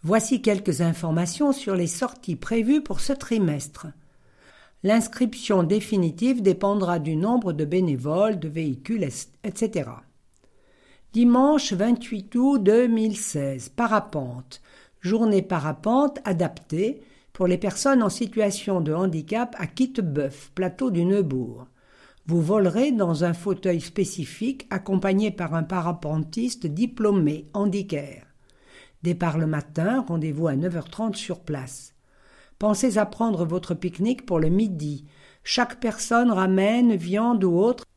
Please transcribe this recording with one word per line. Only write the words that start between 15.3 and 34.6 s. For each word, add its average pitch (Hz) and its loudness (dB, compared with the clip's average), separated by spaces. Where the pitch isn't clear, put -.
parapente 220 0
adaptée 180 -2
pour 190 0
les 180 2
personnes 254 2
en 208 2
situation 202 -2
de 156 -2
handicap 185 -2
à 170 -8
Quittebeuf, 156 -4
plateau 185 -2
du 170 2
Neubourg. 131 0
Vous 170 2
volerez 202 2
dans 175 2
un 170 0
fauteuil 185 -2
spécifique 214 -6
accompagné 196 0
par 175 -6
un 165 0
parapentiste 165 -4
diplômé, 175 0
handicare. 185 -4
Départ 170 0
le 160 2
matin, 160 0
rendez-vous 160 -2
à 139 0
neuf 170 -2
heures 160 -6
trente 214 -4
sur - -8
place. 131 -10
Pensez 208 2
à 208 4
prendre 208 -2
votre 175 -4
pique-nique 185 -4
pour 170 0
le 156 4
midi. 165 0